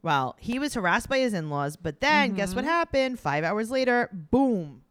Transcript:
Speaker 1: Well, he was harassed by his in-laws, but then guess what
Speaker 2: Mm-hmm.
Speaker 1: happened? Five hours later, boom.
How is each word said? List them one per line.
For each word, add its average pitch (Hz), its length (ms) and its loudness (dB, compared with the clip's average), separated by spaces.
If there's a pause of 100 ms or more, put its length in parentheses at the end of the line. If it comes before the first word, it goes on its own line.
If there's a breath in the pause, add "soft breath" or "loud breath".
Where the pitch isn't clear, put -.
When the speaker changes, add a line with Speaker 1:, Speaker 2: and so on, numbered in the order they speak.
Speaker 1:
Well, 139 360 0
he 247 220 -4
was 294 140 -2
harassed 202 340 0
by 269 100 0
his 247 160 2
in-laws, 151 420 -2
but 160 240 -8
then 277 340 4
guess 190 200 -2
what 196 100 -2
Speaker 2:
Mm-hmm. 302 60 -2
Speaker 1:
happened? 269 480 0
Five 147 240 -2
hours 208 300 -2
later, 247 400 2
boom. 180 800 0